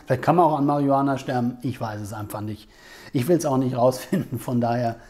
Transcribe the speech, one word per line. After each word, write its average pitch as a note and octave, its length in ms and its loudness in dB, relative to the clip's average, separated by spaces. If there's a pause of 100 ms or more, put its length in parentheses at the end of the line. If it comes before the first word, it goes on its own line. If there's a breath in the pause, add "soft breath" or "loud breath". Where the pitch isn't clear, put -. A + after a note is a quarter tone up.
Vielleicht B2+ 160 0
kann D#3 140 2
man F3 100 6
auch D3+ 120 2
an C#3+ 80 2
Marihuana C#3 520 2
sterben, B2 440 -2
ich B2 180 -6
weiß G#2+ 200 -6
es G#2 120 -10
einfach G#2 280 -8
nicht. G#2 280 -8 (440 loud breath)
Ich B2+ 160 0
will's E3 180 2
auch C3+ 120 2
nicht C3 180 0
rausfinden, B2+ 640 0
von A#2+ 220 -2
daher. A#2 360 0 (140 loud breath)